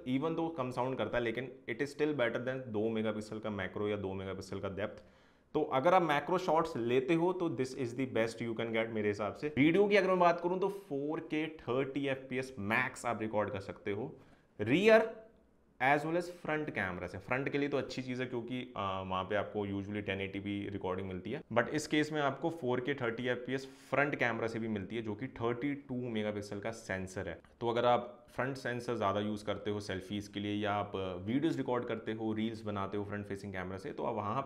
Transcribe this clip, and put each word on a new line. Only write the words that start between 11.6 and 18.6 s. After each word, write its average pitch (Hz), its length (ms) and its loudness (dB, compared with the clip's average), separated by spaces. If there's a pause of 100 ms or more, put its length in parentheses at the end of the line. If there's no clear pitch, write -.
एफ़पीएस 131 500 -4
max 120 480 0
आप 110 160 0
record 107 280 0
कर 98 100 -4
सकते 98 320 -6
हो 120 220 -4 (460)
Rear 190 500 6 (680)
as 139 200 6
well 160 160 0
as 175 100 0 (160)
front 151 280 -2
कैमरा 90 360 -2
से। 92 120 -8
Front 131 300 -2
के 143 100 0
लिए 147 100 2
तो 139 100 2
अच्छी - 240 -4
चीज़ 127 200 -4
है 123 60 -2
क्योंकि, 123 320 -4